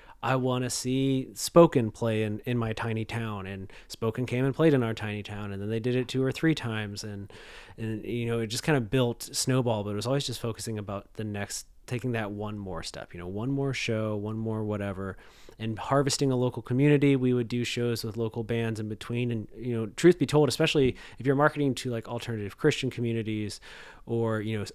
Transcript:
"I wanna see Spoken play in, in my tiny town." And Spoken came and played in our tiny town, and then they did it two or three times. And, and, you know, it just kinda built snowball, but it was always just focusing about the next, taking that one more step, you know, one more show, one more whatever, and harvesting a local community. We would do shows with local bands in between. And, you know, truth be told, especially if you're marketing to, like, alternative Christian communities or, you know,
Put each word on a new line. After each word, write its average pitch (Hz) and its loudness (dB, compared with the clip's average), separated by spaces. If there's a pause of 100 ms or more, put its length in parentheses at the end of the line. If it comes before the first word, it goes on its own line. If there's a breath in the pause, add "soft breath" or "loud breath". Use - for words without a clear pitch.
(220 loud breath)
"I 127 2
wanna 127 0
see 131 0
Spoken 139 6
play 110 0
in, 107 -2
in 123 0
my 113 0
tiny 110 -2
town." 107 -6
And 95 -10 (180 loud breath)
Spoken 113 -2
came 123 0
and 135 0
played 160 6
in 127 4
our 113 0
tiny 104 -6
town, 104 -8
and 98 -6
then 104 -4
they 113 0
did 123 0
it 123 0
two 131 0
or 131 2
three 160 2
times. 107 -6
And, 101 -10 (460 loud breath)
and, 110 -4
you 120 -2
know, 117 0
it 113 -2
just 110 -6
kinda 147 2
built 120 0 (100)
snowball, 120 0
but 104 -4
it 101 -2
was 104 -2
always 139 0
just 120 -6
focusing 110 -4
about 101 -8
the 110 -6
next, 101 -6 (200)
taking 123 -4
that 110 -2
one 104 -6
more 90 -6
step, - -10
you 87 -12
know, 87 -8
one 104 -4
more 139 -2
show, 110 -2
one 107 -4
more 110 -2
whatever, 98 -4 (400 loud breath)
and 110 -4
harvesting 139 2
a 127 2
local 123 0
community. 139 6
We 127 4
would 120 0
do 120 0
shows 120 -2
with 110 -6
local 113 -2
bands 113 0
in 107 -4
between. 120 -2
And, 110 -4
you 117 -2
know, 113 0
truth 170 8
be 147 2
told, 147 6
especially 147 4 (220 loud breath)
if 117 -4
you're 139 4
marketing 147 4
to, 127 -6
like, 113 -4
alternative 113 -6
Christian 143 2
communities 110 -2 (460 loud breath)
or, 113 0
you 107 -2
know, 101 -2 (100)